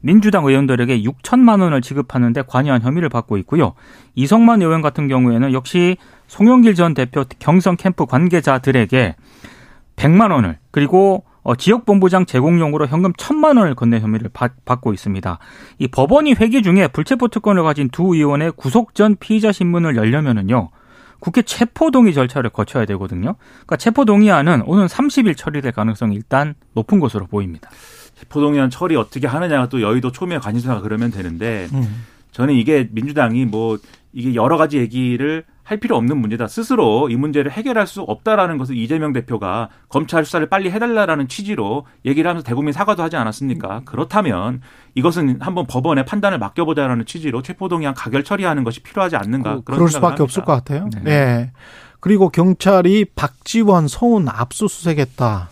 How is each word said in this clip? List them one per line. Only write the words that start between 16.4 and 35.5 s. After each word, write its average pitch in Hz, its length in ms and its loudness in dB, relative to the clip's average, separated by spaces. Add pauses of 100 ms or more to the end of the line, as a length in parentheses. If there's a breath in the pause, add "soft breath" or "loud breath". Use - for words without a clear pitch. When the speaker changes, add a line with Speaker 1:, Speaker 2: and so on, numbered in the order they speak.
Speaker 1:
중에 185 260 4
불체포 240 400 -2
특권을 202 340 0
가진 147 260 0
두 175 260 0
의원의 151 420 0
구속 214 400 -2
전 208 200 4
피의자 220 360 0
신문을 175 440 0
열려면은요, 113 720 0 (500 soft breath)
국회 196 220 0
체포동의 247 680 2
절차를 127 380 -2
거쳐야 110 340 -4
되거든요. 98 520 -6 (160 soft breath)
그러니까 - 240 -6
체포동의안은 202 880 4
오는 185 220 2
삼십 262 400 0
일 151 80 -2
처리될 139 360 -6
가능성이 110 440 -2
일단 139 380 -2 (200)
높은 175 260 2
것으로 107 260 -2
보입니다. 92 440 -8 (460 loud breath)
Speaker 2:
체포동의안 147 520 0
처리 165 280 -2
어떻게 123 300 -4
하느냐가 143 420 -2
또 131 120 -4
여의도 120 320 0
초미의 175 280 -6
관심사가 113 420 -4
그러면 110 280 -4
되는데, 95 640 -8
Speaker 3:
음. 117 320 -4 (280 loud breath)
Speaker 2:
저는 139 220 0
이게 131 360 2
민주당이 123 560 -2
뭐, 110 320 -4 (340 soft breath)
이게 127 220 -6
여러 123 220 2
가지 147 220 0
얘기를 127 680 -4 (180)